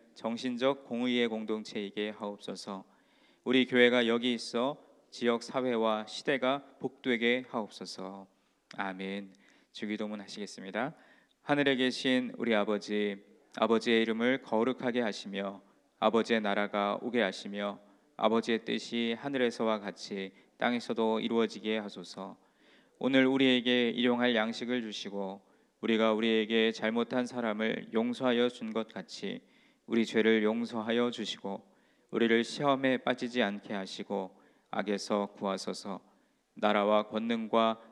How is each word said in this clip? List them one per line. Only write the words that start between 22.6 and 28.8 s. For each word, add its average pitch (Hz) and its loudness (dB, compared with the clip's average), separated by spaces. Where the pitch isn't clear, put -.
오늘 131 4
우리에게 123 4
일용할 120 2
양식을 117 -2
주시고 101 -8
우리가 110 4
우리에게 110 2
잘못한 117 -2
사람을 110 -4
용서하여 120 2
준 113 -10
것 113 -4